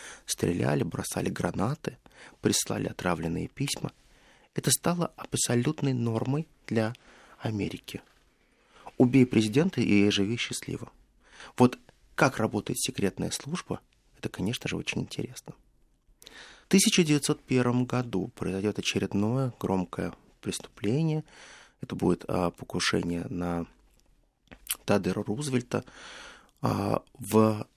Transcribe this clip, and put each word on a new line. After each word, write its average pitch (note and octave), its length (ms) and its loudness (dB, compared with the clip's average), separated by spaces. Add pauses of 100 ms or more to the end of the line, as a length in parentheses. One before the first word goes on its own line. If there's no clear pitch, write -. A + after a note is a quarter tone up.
(240)
Стреляли, A2+ 580 0
бросали - 460 -4
гранаты, F#2 720 -4 (420)
прислали G#2+ 480 0
отравленные E2+ 600 -2
письма. - 440 -6 (600)
Это - 160 0
стало E3+ 460 0
абсолютной C3 760 0
нормой A#2+ 560 -2 (180)
для A2 280 0 (440)
Америки. - 600 -6 (960)
Убей B2+ 300 8
президента A#2+ 560 2
и G2+ 260 6
живи G2+ 300 0
счастливо. - 520 -8 (680)
Вот B2 200 6 (360)
как C3+ 240 2
работает A2 400 0
секретная F#2 520 -2
служба, - 500 -8 (360)
это, - 140 -8
конечно - 400 -6
же, E2+ 60 -4
очень - 260 -4
интересно. - 500 -10 (1120)
В - 60 -20
тысяча G3 360 6
девятьсот D3 380 2
первом B2 420 2
году A#2+ 500 -2
произойдёт G2 440 -2
очередное G#2+ 840 0
громкое F#2 540 -2 (260)
преступление. D3+ 840 -2 (600)
Это - 120 -8
будет, F2+ 320 0
а, F2+ 240 0
покушение E2+ 800 -2
на F2 380 -4 (1200)
Теодора F#2+ 360 0
Рузвельта, A#2+ 600 -4 (800)
а, G#2 400 0 (160)
в G#2+ 580 4